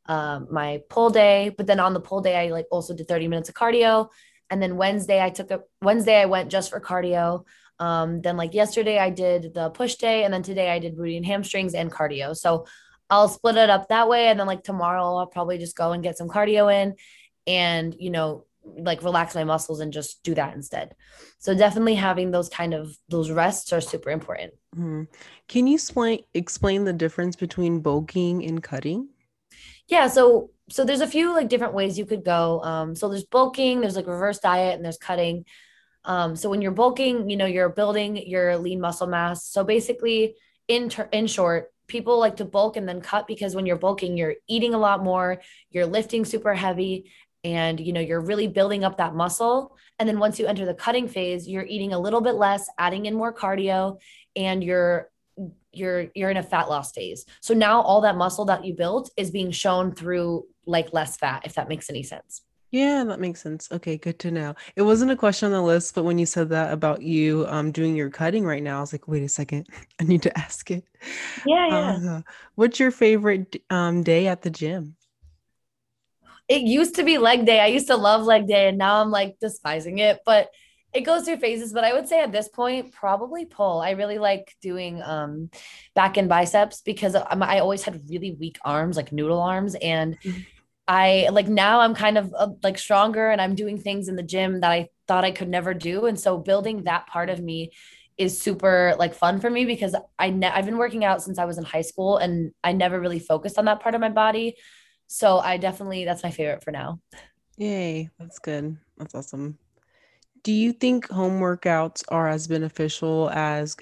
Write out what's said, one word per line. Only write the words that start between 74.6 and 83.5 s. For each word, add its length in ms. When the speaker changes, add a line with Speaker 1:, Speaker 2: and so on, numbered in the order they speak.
Speaker 1:
It 140
used 340
to 80
be 140
leg 280
day. 140
I 60
used 220
to 80
love 280
leg 220
day, 220
and 100
now 240
I'm, 80
like, 280
despising 600
it, 260
but 260
it 80
goes 220
through 140
phases. 340
But 120
I 80
would 160
say 120
at 120
this 160
point, 440
probably 540
pull. 340